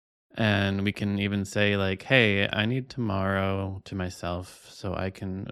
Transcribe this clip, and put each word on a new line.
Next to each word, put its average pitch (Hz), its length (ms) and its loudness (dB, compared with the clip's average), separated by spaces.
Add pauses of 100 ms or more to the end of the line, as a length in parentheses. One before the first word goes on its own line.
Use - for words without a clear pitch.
(360)
And 101 480 2
we 101 80 2
can 101 260 -2
even 101 260 0
say, 104 320 2
like, 95 280 0
"Hey, 107 480 4
I 107 120 0
need 127 240 -2
tomorrow 98 960 -2
to - 120 -10
myself 90 720 -6
so - 240 -6
I 92 160 -4
can 95 420 -8